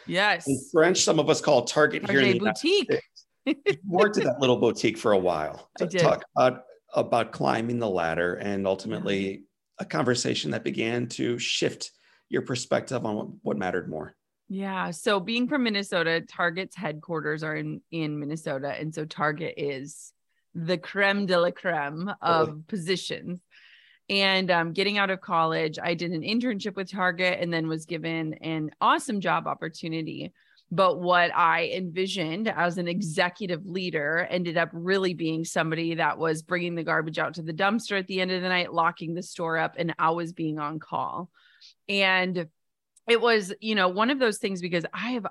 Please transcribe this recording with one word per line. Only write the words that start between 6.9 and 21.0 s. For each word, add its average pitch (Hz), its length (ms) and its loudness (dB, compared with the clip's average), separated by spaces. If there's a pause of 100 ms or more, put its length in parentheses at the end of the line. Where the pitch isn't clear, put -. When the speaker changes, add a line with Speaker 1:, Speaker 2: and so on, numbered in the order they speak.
Speaker 2:
about 117 380 2
climbing 120 460 0
the 113 100 -2
ladder 87 460 0
and 98 320 -4
ultimately 98 640 -2
Speaker 1:
Yeah. 98 60 -8 (420)
Speaker 2:
a 101 80 -10
conversation 127 640 0
that - 140 -4
began 120 440 -2
to 120 300 -2
shift - 540 -4 (360)
your - 140 -2
perspective 123 640 -2
on 107 80 -2
what, - 120 -4 (160)
what 107 140 -4
mattered 90 320 -2
more. 80 260 -10 (340)
Speaker 1:
Yeah. 190 420 -4
So 202 280 0
being 233 300 0
from 277 160 2
Minnesota, 185 560 0
Target's 175 560 -4
headquarters 156 640 -4
are 156 140 -4
in, 156 240 -6 (100)
in 151 300 -4
Minnesota. 143 480 -6
And 156 260 -6
so 156 120 -6
Target 151 500 -2
is 143 560 -8 (420)
the 170 220 -2
creme 196 480 2